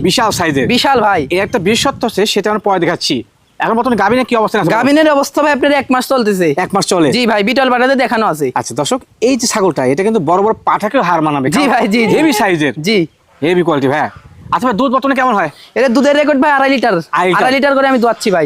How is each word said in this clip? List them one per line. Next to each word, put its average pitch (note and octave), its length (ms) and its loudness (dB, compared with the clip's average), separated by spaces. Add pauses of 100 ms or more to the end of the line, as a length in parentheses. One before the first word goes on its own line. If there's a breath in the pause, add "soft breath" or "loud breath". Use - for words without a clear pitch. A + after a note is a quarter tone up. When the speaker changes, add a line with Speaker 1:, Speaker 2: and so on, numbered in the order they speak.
Speaker 1:
বিশাল A3 220 0 (100)
সাইজের। C#3+ 340 0
Speaker 2:
বিশাল C4+ 320 2
ভাই। G3 160 0 (120)
Speaker 1:
এর F#3 120 0
একটা A#3+ 220 -4
বিশেষত্ব A#3 420 -2
আছে, F#3 120 -2 (120)
সেটা G3+ 160 -2
আমরা G#3+ 180 -2
পরে F#3+ 160 0
দেখাচ্ছি। E3 320 -2 (440)
এখন F#3 180 -2
বর্তমানে A#3 260 0
গাভিনে A#3+ 260 2
কি B3 120 0
অবস্থা G#3+ 180 0
আছে? D#3 180 0
Speaker 2:
গাভিনের C#4+ 380 2
অবস্থা C#4 280 -2
ভাই D4 120 2
আপনার C#4 160 0 (100)
এক - 120 -8
মাস B3+ 180 0
চলতেছে। G#3 360 0 (180)
Speaker 1:
এক - 100 -8
মাস F#3+ 160 0
চলে? E3+ 240 2
Speaker 2:
জি A#3+ 60 0 (100)
ভাই, G#3 120 0
বিটল B3+ 300 0
পাঠাতে B3+ 300 2
দেখানো A3 280 0
আছে। D3 160 -4 (120)
Speaker 1:
আচ্ছা A#2+ 220 -8
দর্শক, B3 180 -4 (280)
এই C4+ 120 2
যে B3 120 -4
ছাগলটা, F#3+ 300 0 (100)
এটা C#3+ 160 0
কিন্তু A3+ 120 0 (100)
বড় F3+ 160 2
বড় G#3+ 80 2 (140)
পাঠাকেও F3+ 400 0
হার E3+ 200 0
মানাবে। C#3+ 200 -2 (100)
Speaker 2:
জি D4 140 0
ভাই, A3+ 120 0 (100)
জি, A#3+ 60 0
জি। A3 140 0
Speaker 1:
হেভি D4+ 260 2
সাইজের। D#3 340 0 (140)
Speaker 2:
জি। A3 100 2 (440)
Speaker 1:
হেভি F3 260 2
কোয়ালিটি C#3 260 0
ভাই। D3+ 80 0 (520)
আচ্ছা - 140 -2
ভাই, A#3+ 120 0
দুধ C4+ 160 0
বর্তমানে C4+ 240 0
কেমন B3+ 200 0
হয়? D#3+ 100 -2 (280 loud breath)
Speaker 2:
এটা B3+ 180 2
দুধের C#4+ 240 2
রেকর্ড D4 240 2
ভাই D4+ 140 2
আড়াই C4+ 180 2
লিটার। A3+ 200 0
Speaker 1:
আড়াই E3 320 -2
লিটার। F3+ 120 0
Speaker 2:
আড়াই B3+ 160 2
লিটার C#4 220 2
করে C4+ 140 2
আমি C4 120 2
দুয়াচ্ছি A3+ 280 -2
ভাই। E3+ 140 2